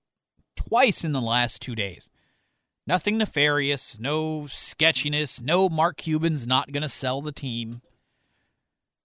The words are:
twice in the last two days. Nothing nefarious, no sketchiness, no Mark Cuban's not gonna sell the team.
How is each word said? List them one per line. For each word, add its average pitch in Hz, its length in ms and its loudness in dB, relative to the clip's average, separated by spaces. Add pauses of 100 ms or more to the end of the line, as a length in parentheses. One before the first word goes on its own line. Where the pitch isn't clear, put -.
(540)
twice 233 480 4
in 160 80 0
the 139 100 0
last 117 400 0
two 123 140 -8
days. 98 340 -6 (800)
Nothing 208 320 0
nefarious, 143 800 0
no 151 480 -4
sketchiness, 147 960 0
no 180 260 4
Mark 165 280 2
Cuban's 156 500 0
not 131 240 2
gonna 143 180 -2
sell 135 320 -2
the 151 120 -6
team. 117 500 -6 (1200)